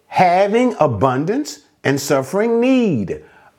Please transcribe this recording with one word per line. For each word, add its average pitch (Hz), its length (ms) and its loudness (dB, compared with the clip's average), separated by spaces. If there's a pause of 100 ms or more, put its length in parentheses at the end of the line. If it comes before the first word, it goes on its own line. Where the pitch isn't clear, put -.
having 202 720 2
abundance 143 840 -2 (220)
and 135 180 0
suffering 196 600 -2
need. 220 640 0 (360)